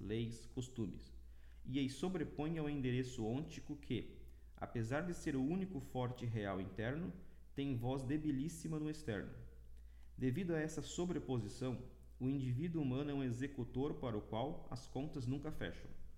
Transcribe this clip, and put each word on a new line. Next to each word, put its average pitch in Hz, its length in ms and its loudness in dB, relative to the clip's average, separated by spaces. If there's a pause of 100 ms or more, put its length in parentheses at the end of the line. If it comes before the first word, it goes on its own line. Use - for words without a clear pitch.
leis, 113 540 0
costumes, - 580 -2 (500)
e 127 160 2
as 131 140 4
sobrepõe 165 640 0
ao 156 100 2
endereço 127 560 2
ôntico 143 520 0
que, - 420 -2 (400)
apesar 120 440 0
de 175 120 0
ser 143 220 0
o 131 80 4
único 180 360 2
forte 123 460 -2
real 104 340 2
interno, 131 540 0 (400)
tem 139 220 2
voz 127 260 2
debilíssima 151 800 2
no 156 100 0
externo. 110 400 0 (880)
Devido 156 380 4
a 156 40 4
essa 156 220 0
sobreposição, 131 960 0 (420)
o 127 100 4
indivíduo 143 540 4
humano 135 260 4
é 143 60 0
um 135 80 2
executor 120 720 0
para 113 200 0
o 104 60 2
qual 127 480 0
as 151 160 -4
contas 139 400 -2
nunca 147 260 0
fecham. - 380 -2 (280)